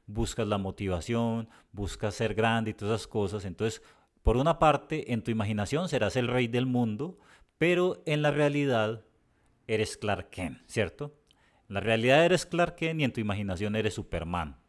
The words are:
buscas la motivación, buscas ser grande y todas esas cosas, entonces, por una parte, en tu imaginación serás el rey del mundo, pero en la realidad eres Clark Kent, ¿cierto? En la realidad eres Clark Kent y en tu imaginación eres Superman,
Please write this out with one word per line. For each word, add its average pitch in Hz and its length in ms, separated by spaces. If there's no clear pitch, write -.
buscas 107 420
la 104 100
motivación, 110 880
buscas 101 460
ser 107 180
grande 113 360
y 104 40
todas 104 260
esas - 60
cosas, 101 380
entonces, 107 380
por 110 140
una 151 220
parte, 151 540
en 113 100
tu - 80
imaginación 110 580
serás 107 280
el 123 100
rey 120 220
del 123 180
mundo, 123 520
pero 180 500
en 151 160
la 147 100
realidad 139 720
eres 110 280
Clark 98 340
Kent, 82 360
¿cierto? 120 480
En 98 60
la 98 60
realidad 113 440
eres 170 220
Clark 170 300
Kent 160 240
y 147 40
en 120 80
tu - 80
imaginación 104 560
eres 107 180
Superman, 82 640